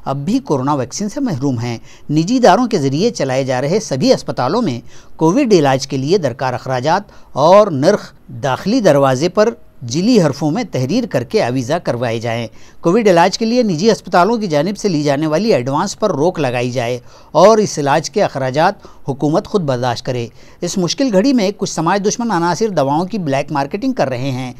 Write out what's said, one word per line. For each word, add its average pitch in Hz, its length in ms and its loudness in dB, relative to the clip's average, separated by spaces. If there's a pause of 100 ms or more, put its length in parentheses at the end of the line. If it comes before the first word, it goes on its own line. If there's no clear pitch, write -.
अब 143 200 -4
भी 208 140 0
कोरोना 147 360 0
वैक्सीन 139 340 -4
से 202 120 -8
महरूम 143 380 -2
हैं। 117 220 -6 (300)
निजी 160 260 0
इदारों 233 300 4
के 214 120 0
ज़रिए 143 340 0
चलाए 135 320 -2
जा 127 160 -2
रहे 160 200 0
सभी 160 320 0
अस्पतालों 165 500 -2
में 127 180 -4 (380)
कोविड 214 340 2
इलाज 135 340 4
के 147 100 -6
लिए 143 220 0
दरकार 131 360 -4
अखराजात 131 520 -2 (320)
और 190 340 6
नर्ख 156 420 0 (280)
दाखिली 165 380 0
दरवाजे 143 500 4
पर 214 300 0 (240)
जिली 180 340 2
हरफों 156 320 2
में 226 140 -2
तहरीर 147 420 -2
करके 165 340 -2
आवीज़ा 131 380 -2
करवाए 120 420 -4
जाएँ। 117 280 -4 (340)
कोविड 208 260 2
इलाज 180 280 4
के 226 80 -4
लिए 240 180 2
निजी 180 260 0
अस्पतालों 190 500 2
की 208 100 -4
जानिब 160 280 0
से 214 120 -2
ली 151 140 0
जाने 143 240 0
वाली 170 260 0
एडवांस 143 420 0
पर 214 160 0
रोक 165 300 0
लगाई 123 300 -2
जाए 120 300 -4 (340)
और 208 260 6
इस 196 180 -2
इलाज 147 300 0
के - 120 -2
अखराजात 147 640 0 (260)
हुकूमत 151 380 0
खुद 202 160 -2
बर्दाश्त 123 440 -2
करे। 123 220 -4 (340)
इस 175 160 -4
मुश्किल 240 320 0
घड़ी 214 220 2
में 214 200 2
कुछ - 180 -6
समाज 175 300 0
दुश्मन 220 300 -2
अनासिर 175 400 0
दवाओं 156 360 0
की 214 140 -6
ब्लैक 143 320 -2
मार्केटिंग 202 420 -4
कर 143 140 -2
रहे 127 220 -4
हैं, 127 300 -6